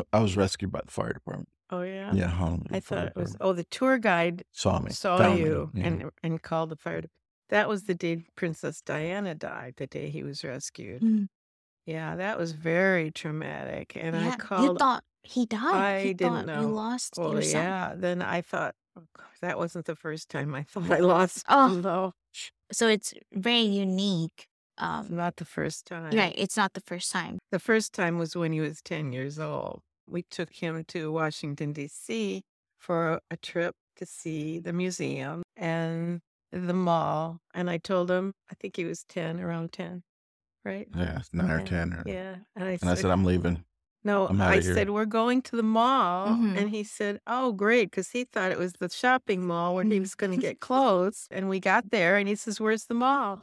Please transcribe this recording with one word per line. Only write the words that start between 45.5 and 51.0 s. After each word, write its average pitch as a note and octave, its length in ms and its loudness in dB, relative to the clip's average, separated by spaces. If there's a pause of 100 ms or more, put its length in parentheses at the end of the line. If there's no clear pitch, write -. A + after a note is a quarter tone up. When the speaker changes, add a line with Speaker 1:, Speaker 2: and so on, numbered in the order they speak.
Speaker 2:
the A#3 60 2
mall." A3 640 4
Speaker 3:
Mm-hmm. A3+ 280 2
Speaker 2:
And G3+ 140 2
he G#3+ 140 -4
said, G#3 420 -4
"Oh, B3 260 0
great," G#3 400 4
'cause - 180 -4
he B3 140 -2
thought F#3+ 280 0
it - 60 -2
was F3+ 160 -2
the F3+ 140 -4
shopping A#3 580 2
mall F3 280 0
where F#3 100 0
he G#3+ 60 4
Speaker 3:
Mm-hmm. G3+ 100 4
Speaker 2:
was F#3+ 140 -4
gonna F#3 220 0
Speaker 3:
<laughs> - 120 0
Speaker 2:
get - 120 -6
clothes. G#3+ 720 4